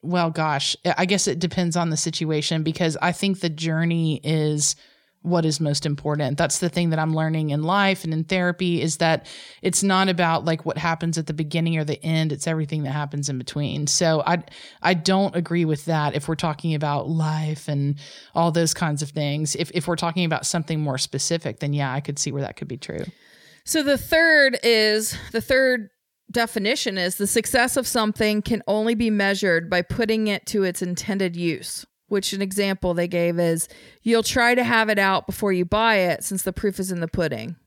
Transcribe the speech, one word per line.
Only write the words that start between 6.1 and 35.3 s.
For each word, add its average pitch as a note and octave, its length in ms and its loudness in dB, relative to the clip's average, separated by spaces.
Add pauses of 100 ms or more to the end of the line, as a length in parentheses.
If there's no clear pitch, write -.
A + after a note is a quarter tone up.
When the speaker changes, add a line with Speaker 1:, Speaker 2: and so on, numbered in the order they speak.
Speaker 1:
That's D#3+ 220 0
the F3 80 0
thing E3+ 220 0
that D#3+ 100 0
I'm D#3+ 120 0
learning D#3 380 0
in D3 140 0
life F#3+ 400 2
and D#3+ 100 -2
in D#3+ 80 0
therapy F3 580 2
is D#3 180 -2
that D#3+ 280 2 (340)
it's - 220 0
not F#3+ 260 4
about, E3+ 360 2
like, D#3+ 200 0
what D#3+ 140 -2
happens E3 400 -2
at D#3 80 -4
the D#3+ 80 -4
beginning D#3+ 440 0
or D#3 40 0
the D3 220 -4
end. D#3+ 260 2
It's D3 160 -4
everything D#3 380 -2
that C3 80 -4
happens C#3+ 360 -4
in C#3 80 -4
between. D3 520 -4
So D#3+ 360 2
I, E3+ 200 0 (380)
I F#3 120 4
don't F#3+ 400 2
agree E3+ 300 0
with D#3 220 -2
that D3+ 280 0
if D3 140 -4
we're D#3+ 80 0
talking D#3 400 -2
about D3 320 -2
life D#3 580 -2
and C#3+ 320 0 (380)
all E3+ 160 2
those D#3+ 200 2
kinds D3+ 300 -2
of C#3+ 80 -6
things. D3 460 -2
If, - 180 -4
if F3 140 -2
we're F3 80 0
talking E3+ 280 0
about D#3+ 220 0
something D#3+ 340 -2
more C#3+ 180 -2
specific, C#3+ 600 -4
then C#3+ 140 -2
yeah, C#3+ 200 0
I C3+ 80 -2
could C#3+ 200 -6
see D3 100 -2
where C#3 120 -4
that - 120 -6
could - 140 -12
be B2 100 -10
true. - 260 -8 (600)
Speaker 2:
So D#4 180 -2
the C#4 160 2
third D#4 640 4
is, A3 540 2 (160)
the A3+ 80 -2
third B3+ 480 2 (420)
definition A3+ 680 0
is F3+ 180 -2
the G3+ 100 -2
success A#3+ 500 2
of B3+ 120 0
something G#3+ 540 0
can A3 260 -2
only G#3+ 260 2
be A3 160 0
measured G3 580 2
by F3 140 2
putting A3 460 0
it G3+ 180 -2
to G3+ 160 0
its F3+ 200 -2
intended F3+ 520 -2
use. E3+ 500 -4 (240)
Which G3 240 -2
an G3 80 -4
example F#3+ 540 -2
they F3 140 0
gave E3+ 320 0
is, E3 260 0 (360)
"You'll A3+ 200 2
try A#3+ 320 2
to B3 80 2
have A3+ 280 4
it G#3+ 60 4
out F#3+ 300 2
before G3 260 0